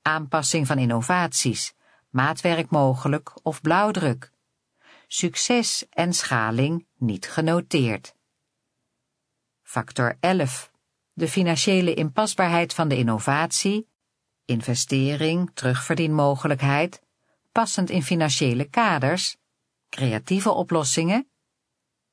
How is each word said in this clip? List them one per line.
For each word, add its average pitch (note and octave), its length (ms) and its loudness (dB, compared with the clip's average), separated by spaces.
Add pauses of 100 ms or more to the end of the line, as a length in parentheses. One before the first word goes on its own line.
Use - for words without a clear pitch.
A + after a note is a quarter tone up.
aanpassing D#3 640 0
van C#3 120 0
innovaties, B2 960 0 (340)
maatwerk D#3+ 600 0
mogelijk C#3 760 0
of D#3+ 140 -4
blauwdruk. E3 720 0 (760)
Succes - 800 -2
en F3 240 0
schaling B2+ 760 0 (100)
niet G#2+ 340 -4
genoteerd. D#3+ 840 -2 (1500)
Factor - 580 -4
elf, E3+ 500 -2 (420)
de E3 160 -4
financiële F3+ 640 2
inpasbaarheid E3+ 800 0
van D#3+ 140 0
de C#3 80 2
innovatie, D3 920 0 (560)
investering, C#3 1080 0
terugverdienmogelijkheid, C#3+ 1500 0 (500)
passend G3 380 0
in F3+ 120 0
financiële C#3+ 640 0
kaders, E3+ 720 0 (520)
creatieve C3 640 -2
oplossingen, E3+ 800 0 (840)